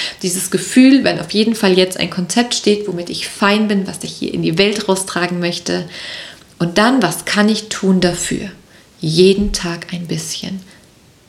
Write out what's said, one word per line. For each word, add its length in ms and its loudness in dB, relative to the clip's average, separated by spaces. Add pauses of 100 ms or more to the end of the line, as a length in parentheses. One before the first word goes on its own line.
(220)
dieses 300 -4
Gefühl, 540 6
wenn 140 -2
auf 120 -10
jeden 240 2
Fall 220 2
jetzt 200 2
ein 120 -2
Konzept 440 -2
steht, 340 0
womit 220 -6
ich 180 -8
fein 420 2
bin, 180 0
was 160 -10
ich 80 -10
hier 220 -6
in 80 -2
die 160 0
Welt 320 2
raustragen 500 -2
möchte. 480 -4 (720)
Und 180 -2
dann, 240 4
was 220 -2
kann 240 2
ich 220 -2
tun 320 2
dafür? 500 -2 (480)
Jeden 540 4
Tag 400 -8
ein 140 -8
bisschen. 520 -8 (680)